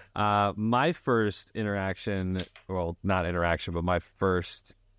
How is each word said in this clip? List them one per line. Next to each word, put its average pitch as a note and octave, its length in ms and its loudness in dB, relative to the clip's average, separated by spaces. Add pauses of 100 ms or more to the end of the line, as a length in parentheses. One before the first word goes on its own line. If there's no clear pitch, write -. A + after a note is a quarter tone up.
(140)
Uh, G#2 440 2
my A#2+ 340 2
first A2+ 640 0
interaction, F#2+ 840 -2 (280)
well, F2 360 -4
not F#2 220 2
interaction, E2+ 480 0
but E2+ 120 -2
my F2+ 140 2
first - 760 -2 (240)